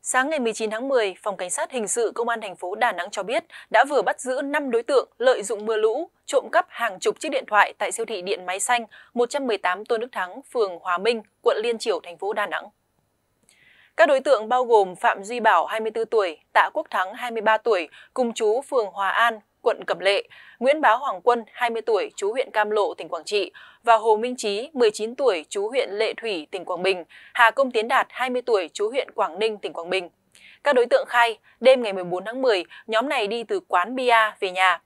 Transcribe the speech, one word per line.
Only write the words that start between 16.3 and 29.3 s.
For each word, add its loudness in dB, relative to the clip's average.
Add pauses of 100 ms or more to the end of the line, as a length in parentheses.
Tạ 4
Quốc -4
Thắng, -4
hai -8
mươi -6
ba 2
tuổi, 0 (260)
cùng -2
chú 0
phường -2
Hòa -4
An, 0 (220)
quận 0
Cẩm -4
Lệ, 2 (360)
Nguyễn 2
Bá 6
Hoàng -2
Quân, 2
hai -2
mươi -6
tuổi, 0
chú -2
huyện -4
Cam 0
Lộ, 2
tỉnh -12
Quảng -8
Trị, -2 (300)
và 6
Hồ 4
Minh -4
Trí, -4
mười 4
chín -6
tuổi, 0
chú -4
huyện -2
Lệ -2
Thủy, -8
tỉnh -10
Quảng -6
Bình, 0 (300)
Hà 6
Công 0
Tiến -2
Đạt, 2
hai -6
mươi -4
tuổi, 0
chú -4
huyện -4
Quảng -4